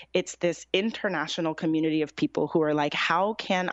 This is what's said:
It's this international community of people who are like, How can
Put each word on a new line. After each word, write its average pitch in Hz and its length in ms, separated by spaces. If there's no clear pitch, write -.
It's 180 220
this 170 360
international 175 800
community 160 480
of 147 140
people 151 320
who 160 160
are 151 100
like, 151 220
How 196 400
can 185 380